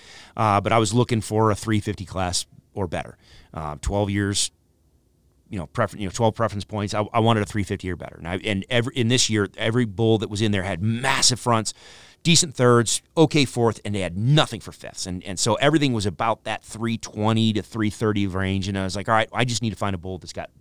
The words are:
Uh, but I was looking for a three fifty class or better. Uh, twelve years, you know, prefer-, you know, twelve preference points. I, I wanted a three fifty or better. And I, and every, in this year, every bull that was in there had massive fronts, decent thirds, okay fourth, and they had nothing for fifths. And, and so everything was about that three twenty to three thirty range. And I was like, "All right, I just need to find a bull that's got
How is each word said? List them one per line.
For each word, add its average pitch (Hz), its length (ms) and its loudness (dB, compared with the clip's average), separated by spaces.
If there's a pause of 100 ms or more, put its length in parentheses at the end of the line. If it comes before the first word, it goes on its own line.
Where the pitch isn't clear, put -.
(360)
Uh, 104 240 2
but 101 120 0
I 117 60 4
was 107 160 2
looking 117 260 2
for 107 300 2
a 101 60 2
three 110 240 -2
fifty 98 240 -6
class 92 420 -4 (260)
or 98 140 -4
better. 80 320 -8 (340)
Uh, 76 300 -8
twelve 101 260 0
years, 101 440 -2 (1000)
you 104 80 -8
know, 78 80 -8
prefer-, - 320 -4
you 101 60 -6
know, 87 80 -6
twelve 110 240 2
preference 101 280 -2
points. 104 300 -4
I, 107 60 0 (120)
I 120 60 0
wanted 113 240 4
a 101 40 -2
three 104 180 -2
fifty 92 260 -4
or 85 60 -4
better. - 200 -12
And 82 120 -12
I, 92 80 -4
and 98 340 -2
every, 120 240 0
in 120 140 2
this 123 200 2
year, 104 200 2 (100)
every 113 280 0
bull 110 320 2
that 98 120 -6
was 101 100 -4
in 107 120 2
there 95 100 2
had 90 180 -4
massive 120 600 0
fronts, 113 340 0 (480)
decent 160 320 4
thirds, 120 480 4 (120)
okay 156 300 4
fourth, 117 400 0
and 101 100 -4
they 98 60 -2
had 87 160 -4
nothing 120 440 2
for 87 120 -16
fifths. - 340 -12
And, 90 160 -6
and 92 160 -10
so 107 180 2
everything 147 360 4
was 104 140 0
about 113 380 -4
that 107 200 -8
three 113 320 -4
twenty 110 560 2
to 101 80 -2
three 110 300 -2
thirty 104 360 0
range. 95 420 -2
And 98 100 -4
I 95 60 -2
was 92 120 -6
like, 98 100 -8
"All 117 80 2
right, 110 200 4
I 113 100 0
just 120 160 -2
need 117 100 -2
to 92 60 -6
find 101 180 -2
a 90 40 -4
bull 92 180 -10
that's - 160 -14
got 82 160 -12 (120)